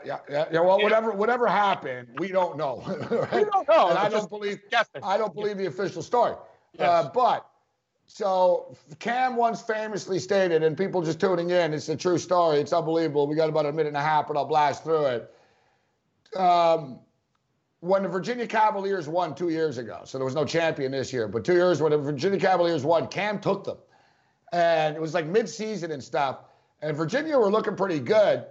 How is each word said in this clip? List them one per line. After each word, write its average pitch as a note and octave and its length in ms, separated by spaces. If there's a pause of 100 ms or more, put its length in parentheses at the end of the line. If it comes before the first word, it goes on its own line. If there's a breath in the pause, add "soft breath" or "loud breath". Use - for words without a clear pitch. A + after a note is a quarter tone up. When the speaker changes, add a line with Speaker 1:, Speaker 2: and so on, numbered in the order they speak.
Speaker 1:
yeah, C3+ 140 (100)
yeah, C#3+ 220
yeah. D#3+ 80
Well, F#3 180
Speaker 2:
Yeah. G#3 60
Speaker 1:
whatever, A3 300
whatever A3+ 340
happened, D#3+ 600 (100)
we F3+ 80
don't F3+ 300
know, C#3 280
<laughs> D#3 240
right? A3 240
Speaker 2:
We G4+ 120
don't G4+ 220
know. D4 220
Speaker 1:
And F3 80
I G3 80
Speaker 2:
It's G#3 60
Speaker 1:
don't - 0
Speaker 2:
just G#3 180
Speaker 1:
believe, G3+ 300 (100)
Speaker 2:
guessing. A3 340
Speaker 1:
I G3 140
don't A3 160
believe G#3 240
the F#3+ 80
official E3+ 380
story. A#3 320 (380 soft breath)
Speaker 2:
Yes. D3+ 140
Speaker 1:
Uh, E3 240
but, G#3+ 360 (580)
so F#3 680 (240)
Cam B3 360
once A3+ 280
famously G#3+ 560
stated, F#3 420
and D#3+ 160
people F#3 240
just D#3+ 180
tuning F3 300
in, F3 240
it's D3 160
a D#3 60
true F3 240
story. E3+ 400
It's D3 120
unbelievable. D#3+ 540
We D3+ 100
got D#3 140
about D#3 160
a C#3+ 60
minute D#3 180
and D3 80
a C#3+ 40
half, D3+ 260
but D3+ 100
I'll C#3 80
blast D3 380
through D3+ 240
it. A#2+ 260 (1000 soft breath)
Um, E3+ 640 (800)
when F#3+ 240
the F#3+ 60
Virginia G#3+ 380
Cavaliers G3 600
won E3 280
two F3 140
years D#3+ 280
ago, G#2 260
so - 140
there C3 80
was C3 100
no D3 100
champion D#3 460
this C3 220
year, A2+ 140
but G#2 180
two F3 80
years F3 280
when D#3 100
the D3+ 60
Virginia D3+ 420
Cavaliers E3+ 440
won, D#3 240
Cam G#3 320
took G3 240
them. - 140 (760)
And E3 440
it D#3+ 60
was, D#3+ 120
like, E3+ 120
mid-season G3 680
and C3+ 120
stuff, C3+ 360 (420 soft breath)
and D3+ 160
Virginia C4+ 400
were G#3 140
looking G#3 240
pretty F3+ 240
good, D#3 520